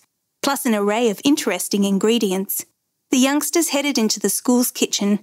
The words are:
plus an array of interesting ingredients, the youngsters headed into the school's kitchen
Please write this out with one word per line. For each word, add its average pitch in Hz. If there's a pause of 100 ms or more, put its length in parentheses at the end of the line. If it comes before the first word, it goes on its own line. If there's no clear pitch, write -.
(400)
plus -
an 240
array 208
of 190
interesting 220
ingredients, 196 (460)
the 269
youngsters 294
headed 285
into 214
the 208
school's 247
kitchen -